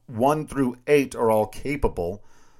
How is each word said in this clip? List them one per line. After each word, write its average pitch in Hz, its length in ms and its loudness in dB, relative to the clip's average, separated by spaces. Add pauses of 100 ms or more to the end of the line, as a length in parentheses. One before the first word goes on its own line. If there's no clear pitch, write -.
one 139 400 0
through 131 400 -2
eight 147 280 4
are 117 160 2
all 107 180 2
capable 107 760 -4 (340)